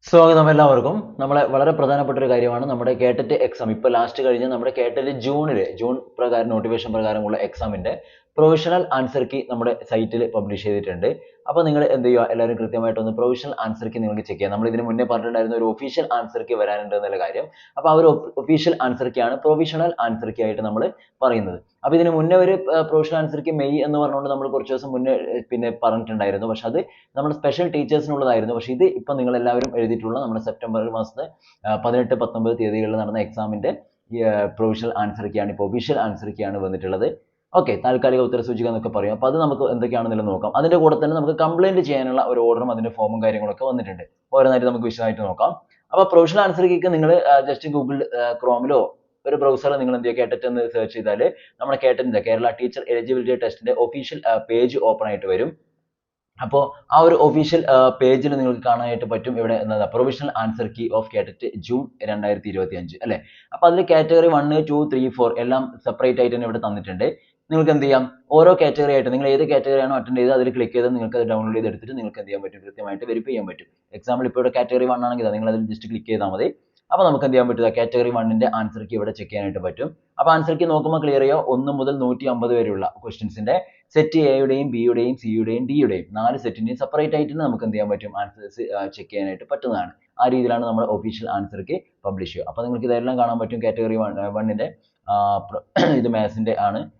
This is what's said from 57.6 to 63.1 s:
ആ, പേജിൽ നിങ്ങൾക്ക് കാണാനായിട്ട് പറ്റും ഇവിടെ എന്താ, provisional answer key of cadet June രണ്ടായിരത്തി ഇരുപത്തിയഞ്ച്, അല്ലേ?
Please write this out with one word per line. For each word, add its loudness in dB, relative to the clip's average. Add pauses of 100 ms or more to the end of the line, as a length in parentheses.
ആ, 8
പേജിൽ 2
നിങ്ങൾക്ക് -2
കാണാനായിട്ട് 0
പറ്റും -4
ഇവിടെ 0
എന്താ, -2
provisional 0
answer -4
key -6 (100)
of -4 (140)
cadet -6 (200)
June -2 (140)
രണ്ടായിരത്തി -4
ഇരുപത്തിയഞ്ച്, -6
അല്ലേ? -4 (320)